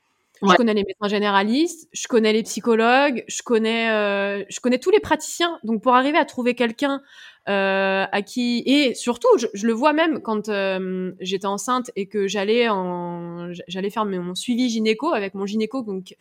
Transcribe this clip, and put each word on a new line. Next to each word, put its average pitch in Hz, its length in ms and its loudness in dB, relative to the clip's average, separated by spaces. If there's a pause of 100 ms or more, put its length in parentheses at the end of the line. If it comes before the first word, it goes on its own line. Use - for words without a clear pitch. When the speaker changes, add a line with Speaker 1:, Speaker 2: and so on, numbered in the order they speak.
(420)
Speaker 1:
Ouais. 196 100 4
Speaker 2:
Je - 60 8
connais 233 160 4
les 208 100 2
médecins 202 240 -4
généralistes, 208 840 0
je - 140 -10
connais 220 260 4
les 220 100 2
psychologues, 240 840 2
je - 160 -8
connais, 226 480 2
euh, 202 580 0
je - 100 -12
connais - 200 2
tous 381 120 -2
les 415 80 6
praticiens. 339 640 -2
Donc, 214 180 -2
pour 247 140 4
arriver 277 220 4
à 302 80 4
trouver 247 280 -2
quelqu'un, 262 480 -2 (480)
euh, 196 600 2
à 202 120 0
qui, 240 440 -2
et 269 300 4
surtout, 240 320 -2 (100)
je, 233 160 -2
je 202 140 -2
le 226 60 2
vois 262 180 2
même 311 300 0
quand, 214 260 -4
euh, 190 720 -4
j'étais 185 260 -6
enceinte 240 520 -4
et 196 100 -4
que 202 180 -2
j'allais 214 440 0
en, 175 840 -6
j-, 175 160 -12
j'allais 190 220 -6
faire 214 160 -4
mon, 190 160 -4
mon 180 120 -6
suivi 247 360 -2
gynéco 220 440 0
avec 196 200 -2
mon 196 120 -6
gynéco, 220 360 -4
donc, 190 400 -10